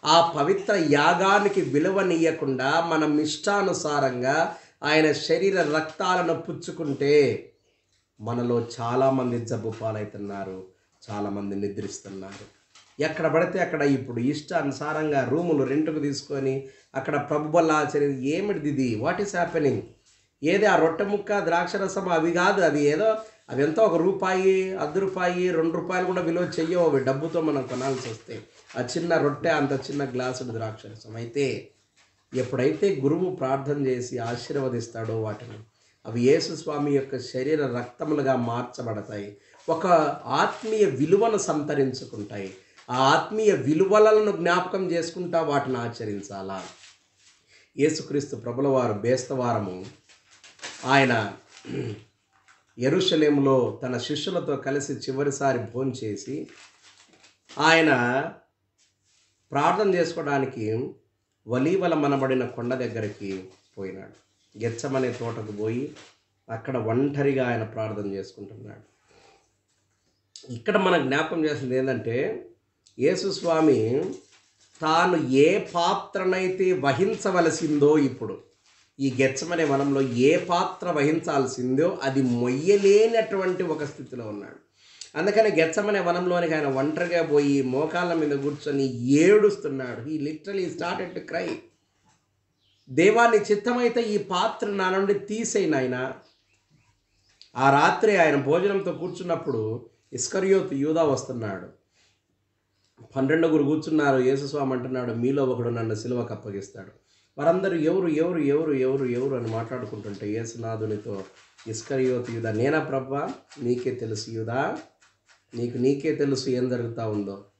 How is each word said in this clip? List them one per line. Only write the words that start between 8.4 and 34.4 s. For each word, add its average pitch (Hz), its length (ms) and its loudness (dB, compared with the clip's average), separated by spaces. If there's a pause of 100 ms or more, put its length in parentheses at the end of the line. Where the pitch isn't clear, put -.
చాలామంది 123 640 0
జబ్బు 110 360 -6
పాలవుతున్నారు, 101 840 -8 (440)
చాలామంది 101 440 -6
నిద్రిస్తున్నారు. 98 1000 -10 (480)
ఎక్కడ 156 300 -2
పడితే 175 260 2
అక్కడ 160 220 -2
ఇప్పుడు 123 380 0
ఇష్టానుసారంగా 147 1120 -2
రూములు 156 340 2
రెంట్‌కు 156 360 0
తీసుకొని 135 680 -4 (280)
అక్కడ 139 340 -4
ప్రభు 151 180 0
బల్ల 160 240 4
ఆచరి-, 143 480 2
ఏమిటిది 156 500 -2
ఇది? 123 340 0
What 170 140 -2
is 196 120 -4
happening? 160 500 0 (640)
ఏది 190 220 4
ఆ 190 100 6
రొట్టె 165 280 4
ముక్క, 202 420 -2
ద్రాక్ష 175 300 0
రసం 190 340 -4
అవి 170 220 2
కాదు. 185 300 2
అది 147 220 2
ఏదో, 185 320 4 (340)
అవి 127 140 0
ఎంతో 160 200 4
ఒక 170 120 4
రూపాయి, 190 840 2
అర్ధ - 200 -4
రూపాయి, 180 540 0
రెండు 160 220 0
రూపాయలు 180 320 -2
కూడా 180 160 -2
విలువ 170 380 0
చెయ్యవు 165 300 2
అవి 139 140 2
డబ్బుతో 151 380 -2
మనం 147 200 0
కొనాల్సి 123 480 -6
వస్తే. 113 300 -14 (380)
ఆ 127 40 -4
చిన్న 165 360 -2
రొట్టె, 143 320 0
అంత 143 220 2
చిన్న 139 320 -4
గ్లాసుడు 127 480 -6
ద్రాక్ష 110 340 -8
రసం. 110 300 -18
అయితే 120 560 -4 (640)
ఎప్పుడైతే 131 600 0
గురువు 156 400 0
ప్రార్థన 139 520 -2
చేసి 123 300 -2
ఆశీర్వదిస్తాడో 117 1040 -4